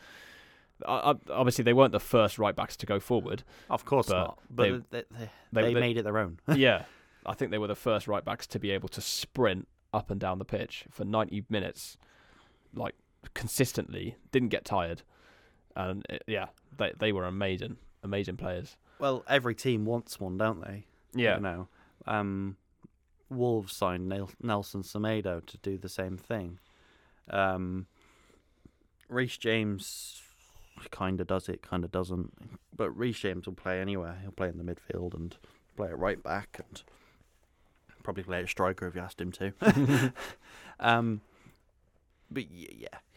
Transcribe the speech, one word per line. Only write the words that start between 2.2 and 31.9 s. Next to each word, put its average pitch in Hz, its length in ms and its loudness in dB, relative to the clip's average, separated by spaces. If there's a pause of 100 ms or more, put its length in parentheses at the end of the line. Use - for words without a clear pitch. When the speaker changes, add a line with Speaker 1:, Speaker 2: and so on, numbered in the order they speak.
Speaker 1:
right 104 160 2
backs - 220 -4
to - 100 -10
go 101 140 2
forward. 107 420 0 (260)
Speaker 2:
Of - 160 0
course 135 240 4
Speaker 1:
But 98 100 4
Speaker 2:
not. - 200 -2 (120)
But 120 120 2
Speaker 1:
they, 101 80 6
Speaker 2:
they, 123 80 0 (120)
they, 120 200 -6
Speaker 1:
they, 113 180 -10 (240)
Speaker 2:
they 117 220 4
Speaker 1:
they 120 60 6
Speaker 2:
made 120 160 4
it 113 80 0
their 107 140 2
own. 87 280 0
<laughs> 139 80 6
Speaker 1:
Yeah, 123 300 6 (420)
I 95 80 -4
think 113 160 -2
they 107 80 0
were 107 80 0
the 101 80 0
first 107 340 0
right 101 160 0
backs - 240 -4
to 107 100 -4
be 101 120 -2
able 95 200 0
to - 100 -10
sprint - 680 0 (260)
up - 180 -2
and 101 100 -2
down 92 180 0
the 98 60 -6
pitch - 460 -6
for - 140 -6
ninety 104 440 0
minutes, - 480 -4 (800)
like, - 200 -4 (380)
consistently, - 840 -2 (160)
didn't 123 180 4
get 101 160 0
tired, 85 360 0 (720)
and 95 360 -4
it, - 160 -8
yeah, 98 200 -2 (300)
they, 104 220 0
they 110 140 2
were 92 140 0
amazing, 95 500 -2 (260)
amazing 98 340 -2
players. 90 400 -6 (220)
Speaker 2:
Well, 135 300 0
every 123 280 4
team 113 280 2
wants 117 360 -4
one, 95 180 -4
don't 107 260 0
they? 101 220 -12 (280)
Speaker 1:
Yeah. 117 200 4
Speaker 2:
You 101 80 0
know, 90 260 -4 (380)
um, 98 500 -2 (720)
Wolves 120 460 0
signed 92 340 0
Nel-, 95 220 -4 (100)
Nelson 101 420 -2
Semedo 104 640 -2
to - 140 -18
do 98 180 -4
the 92 120 -8
same 92 280 -6
thing. 92 440 -8 (680)
Um, 92 580 0 (1200)
Reece 123 300 0
James 107 840 -2 (720)
kinda 92 320 0
does 92 240 0
it, - 200 -6
kinda 90 200 -2
doesn't. 90 440 -2 (440)